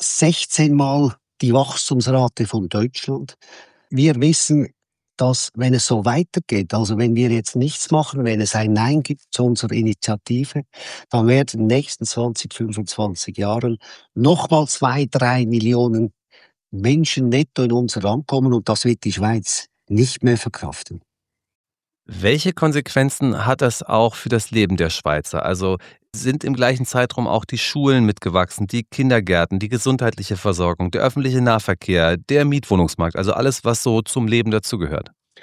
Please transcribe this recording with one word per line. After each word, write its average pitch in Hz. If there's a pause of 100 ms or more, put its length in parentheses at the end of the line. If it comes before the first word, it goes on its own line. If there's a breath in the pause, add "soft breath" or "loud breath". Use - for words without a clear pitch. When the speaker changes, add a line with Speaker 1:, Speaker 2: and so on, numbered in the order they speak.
Speaker 1:
sechzehn -
Mal 139 (260)
die 120
Wachstumsrate 127
von 98
Deutschland. 127 (560 loud breath)
Wir 135
wissen, 151 (460)
dass 127
wenn 127
es 120
so 107
weitergeht, 120
also 107
wenn 117
wir 120
jetzt 117
nichts 135
machen, 147
wenn 110
es 107
ein 107
Nein 127
gibt 143
zu -
unserer 120
Initiative, 113 (460 loud breath)
dann 117
werden 131
in 110
den 120
nächsten -
zwanzig, 117
fünfundzwanzig 104
Jahren 113 (360 loud breath)
nochmal 151
zwei, 135
drei 127
Millionen 117 (600 soft breath)
Menschen 131
netto 131
in 120
unser 120
Land 110
kommen 135
und 113
das 110
wird 120
die 101
Schweiz 107 (220)
nicht 113
mehr 120
verkraften. - (1040)
Speaker 2:
Welche 117
Konsequenzen 139
hat 131
das 120
auch 113
für -
das 113
Leben 101
der 82
Schweizer? 76
Also 92 (360 loud breath)
sind 131
im 135
gleichen 127
Zeitraum 123
auch 104
die -
Schulen 135
mitgewachsen, 95
die 117
Kindergärten, 95
die 104
gesundheitliche 117
Versorgung, 87
der 110
öffentliche 131
Nahverkehr, 92
der 143
Mietwohnungsmarkt, 90
also 98
alles, 127
was 120
so 113
zum 117
Leben 117
dazugehört? 90 (300 loud breath)